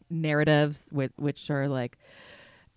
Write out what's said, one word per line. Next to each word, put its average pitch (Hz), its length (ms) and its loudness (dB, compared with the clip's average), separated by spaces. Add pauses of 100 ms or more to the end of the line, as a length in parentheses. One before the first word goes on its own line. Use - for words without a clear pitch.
narratives, 151 840 2
which, 135 240 -4
which 147 340 -6
are, 139 180 -2
like, 127 300 -4 (800)